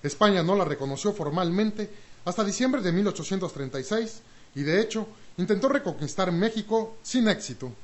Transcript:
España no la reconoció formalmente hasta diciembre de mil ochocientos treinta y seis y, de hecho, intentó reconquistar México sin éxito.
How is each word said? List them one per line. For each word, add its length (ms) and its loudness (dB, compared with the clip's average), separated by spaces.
España 420 4
no 120 4
la 100 4
reconoció 480 -2
formalmente 760 0
hasta 180 0
diciembre 380 0
de 100 2
mil 160 2
ochocientos 460 -4
treinta 260 -6
y 40 -6
seis 380 -2
y, 80 -6
de 180 4
hecho, 280 -2
intentó 320 2
reconquistar 640 0
México 720 0
sin 260 2
éxito. 440 -2